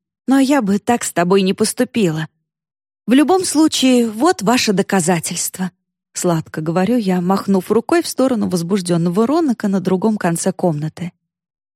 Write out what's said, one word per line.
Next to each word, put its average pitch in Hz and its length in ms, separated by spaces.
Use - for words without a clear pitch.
но 262 100
я 269 240
бы 202 160
так 240 240
с - 100
тобой 185 300
не 190 100
поступила. 190 760
В 202 40
любом 302 320
случае, 262 640
вот 247 340
ваше 226 320
доказательство», 180 1000
сладко 165 480
говорю 185 380
я, 185 220
махнув 190 520
рукой 320 300
в - 40
сторону 247 420
возбужденного 175 800
Ронака 277 400
на 196 140
другом 190 380
конце 175 340
комнаты. 156 580